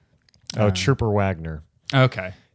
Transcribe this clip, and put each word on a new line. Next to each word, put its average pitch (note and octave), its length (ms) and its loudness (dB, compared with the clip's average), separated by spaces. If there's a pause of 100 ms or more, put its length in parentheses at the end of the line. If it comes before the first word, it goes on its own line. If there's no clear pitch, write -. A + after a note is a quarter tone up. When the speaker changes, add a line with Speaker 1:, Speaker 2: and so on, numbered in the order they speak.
(560)
Speaker 1:
Oh, G#2+ 120 2
Speaker 2:
Uh, G2+ 40 4
Speaker 1:
Trooper A2+ 400 0
Wagner. D#2+ 520 -2 (300)
Speaker 2:
Okay. B2+ 380 2 (240)